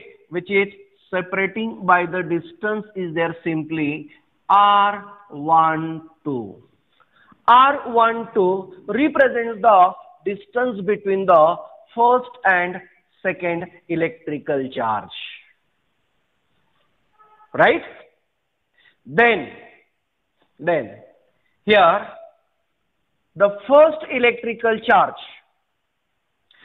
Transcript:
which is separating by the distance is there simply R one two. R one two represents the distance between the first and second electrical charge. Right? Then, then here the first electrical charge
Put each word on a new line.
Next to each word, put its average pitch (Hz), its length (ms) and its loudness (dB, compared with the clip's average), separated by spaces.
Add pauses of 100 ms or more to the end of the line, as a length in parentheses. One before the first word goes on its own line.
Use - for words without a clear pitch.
(300)
which 175 220 -8
is 202 160 0 (420)
separating 196 760 -6
by 180 220 2
the 180 160 -6
distance 208 640 -6 (100)
is 175 200 -8
there 165 280 -2
simply 156 680 -6 (360)
R 202 640 2 (200)
one 160 760 -2 (160)
two. 117 380 -8 (840)
R 254 440 4
one 226 440 0
two 185 520 -2
represents 233 720 -2
the 190 340 6 (300)
distance 202 600 -6
between 196 400 -2
the 170 300 4 (400)
first 247 340 2 (160)
and 180 340 0 (440)
second 180 440 -4 (200)
electrical 156 840 -6
charge. 107 380 -6 (2500)
Right? 226 300 0 (1200)
Then, 175 440 0 (1080)
then 147 360 -4 (680)
here 202 420 2 (1300)
the 202 320 0
first 302 300 6 (140)
electrical 233 680 -2
charge 196 340 2 (1500)